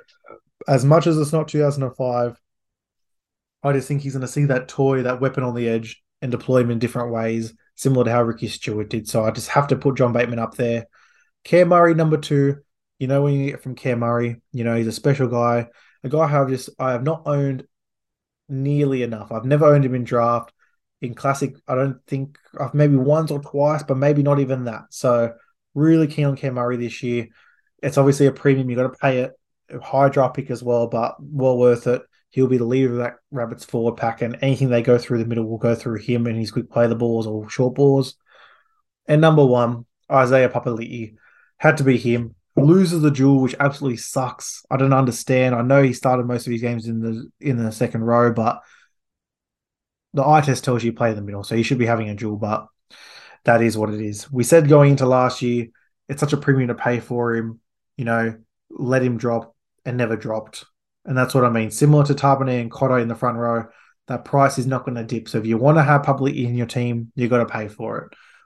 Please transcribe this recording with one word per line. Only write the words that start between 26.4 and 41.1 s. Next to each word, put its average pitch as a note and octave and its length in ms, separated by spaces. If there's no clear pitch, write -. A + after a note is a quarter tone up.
Murray B2 240
this A#2+ 260
year. A#2+ 240
It's C#3 140
obviously C#3 300
a C3 40
premium. C3+ 380
You A#2 60
gotta B2+ 140
pay C3 300
it. B2+ 140
A C3 100
high C#3 300
draft C3 260
pick - 160
as A#2 120
well, A#2+ 240
but A#2 320
well C3 380
worth B2 300
it. B2 140
He'll C3 180
be B2+ 100
the A#2 80
leader B2+ 260
of A#2+ 80
that A#2+ 160
Rabbits A#2 340
forward A#2 320
pack, A2+ 240
and A#2+ 200
anything C3+ 280
they A#2+ 120
go A#2+ 160
through A#2+ 200
the A2+ 80
middle A2+ 200
will A2+ 120
go A#2 180
through A2+ 240
him A#2 280
and A2+ 100
his G#2+ 140
quick A#2 180
play A#2+ 180
the A2+ 80
balls A2+ 320
or G#2+ 220
short B2+ 260
balls. C#3 400
And D3+ 160
number D#3 240
one, A#2+ 400
Isaiah C3 380
Papali'i. A#2 680